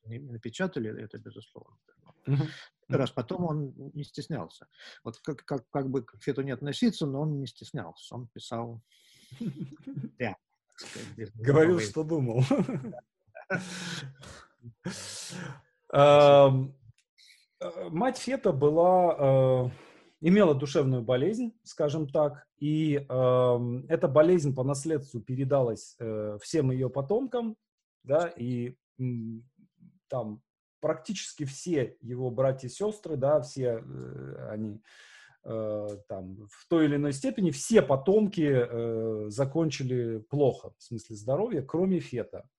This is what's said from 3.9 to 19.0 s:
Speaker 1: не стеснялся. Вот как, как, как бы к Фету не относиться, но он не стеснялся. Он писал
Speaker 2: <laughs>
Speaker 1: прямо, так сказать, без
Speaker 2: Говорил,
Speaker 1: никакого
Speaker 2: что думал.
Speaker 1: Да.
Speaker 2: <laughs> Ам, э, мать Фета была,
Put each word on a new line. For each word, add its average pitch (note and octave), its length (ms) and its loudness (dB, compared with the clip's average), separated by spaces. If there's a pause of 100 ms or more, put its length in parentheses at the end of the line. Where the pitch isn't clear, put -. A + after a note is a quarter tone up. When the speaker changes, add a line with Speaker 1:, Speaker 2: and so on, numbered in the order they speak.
Speaker 1:
не D3 100 -10
стеснялся. - 600 -12 (380)
Вот A#2 160 -12
как, - 240 -10
как, C#3 260 -8
как C3+ 200 -4
бы C3 140 -2
к - 160 -20
Фету C3+ 220 -4
не C#3 100 -6
относиться, D3 540 -2
но C3+ 160 -4
он D3+ 180 -4
не C3 60 -6
стеснялся. - 680 -14
Он B2 120 -12
писал A#2 540 -10 (480)
Speaker 2:
<laughs> F3+ 880 -12
Speaker 1:
прямо, G#2+ 180 -6 (320)
так - 120 -20
сказать, - 300 -16
без - 240 -14
Speaker 2:
Говорил, A2 40 -18
Speaker 1:
никакого D#3 420 4
Speaker 2:
что A2 240 -4
думал. C3 400 0 (380)
Speaker 1:
Да. - 180 -12 (500)
Speaker 2:
<laughs> F#3 120 -4 (2250)
Ам, C#3+ 840 8 (840)
э, F3+ 300 -10
мать B3 280 -2
Фета A#3+ 340 0
была, C#3+ 1160 4